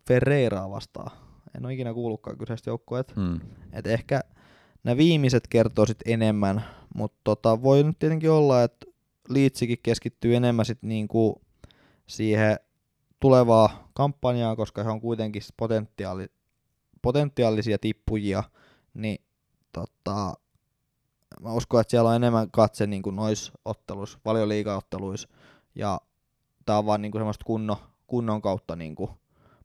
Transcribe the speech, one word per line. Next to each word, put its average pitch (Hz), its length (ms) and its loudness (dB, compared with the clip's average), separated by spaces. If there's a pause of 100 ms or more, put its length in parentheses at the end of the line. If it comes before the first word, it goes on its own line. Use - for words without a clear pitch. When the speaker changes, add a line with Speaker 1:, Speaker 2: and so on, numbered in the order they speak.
Speaker 1:
Ferreiraa 123 640 2
vastaan. - 420 -12 (460)
En 123 80 -10
oo 123 60 -8
ikinä 127 220 -6
kuullutkaan 117 440 -8
kyseistä 113 320 -10
joukkueet. 120 460 -6
Speaker 2:
Hmm. 90 240 -2 (340)
Speaker 1:
Et - 140 -8
ehkä 113 340 -2 (640)
nää 120 140 0
viimeiset 143 500 4
kertoo 110 380 2
sit 110 200 -4
enemmän, 107 600 0 (300)
mut 107 180 -6 (100)
tota, 113 400 2
voi 139 200 6
nyt 156 160 -2
tietenkin 156 320 0
olla, 139 320 4
et - 220 -4 (440)
Leedsikin 123 540 2
keskittyy 117 520 0
enemmän 120 300 2
sit 110 180 -8
niinku 110 580 0 (680)
siihen 107 500 0 (640)
tulevaa 117 760 6
kampanjaa, 120 600 -2
koska 107 280 -6
he 110 60 -4
on 110 120 -6
kuitenkin 110 400 -6
s-, - 160 -20
potentiaali-, 107 760 -6 (680)
potentiaalisia 117 800 0
tippujia, 107 640 -2 (500)
niin 107 240 -6 (540)
tota, 92 640 -8 (1080)
mä 110 120 -10
uskon, 117 280 2
että - 100 -2
siellä 117 180 4
on 117 60 2
enemmän 117 360 2
katse 107 360 2
niinku 98 240 -6
nois 107 400 -6 (140)
otteluissa, 101 600 -12
Valioliigaotteluissa, 104 1040 -4 (460)
ja 98 260 -4 (640)
tää 107 120 0
on 104 80 0
vaan 107 160 0
niinku 107 160 -8
semmoista 107 280 -6
kunno-, 110 380 -4 (240)
kunnon 113 340 -4
kautta 95 340 -4
niinku 82 340 -10 (560)